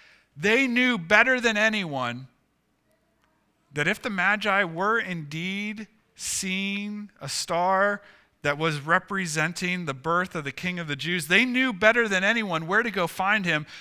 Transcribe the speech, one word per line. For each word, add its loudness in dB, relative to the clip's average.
They 2
knew 2
better 4
than 0
anyone -2
that 0
if -2
the -4
Magi 2
were 0
indeed -6
seen -6
a -10
star 0
that 0
was 0
representing 0
the -4
birth -2
of -6
the -6
King -6
of -6
the -4
Jews. -4
They 6
knew 0
better 4
than 0
anyone 0
where 2
to -4
go 0
find 0
him. 0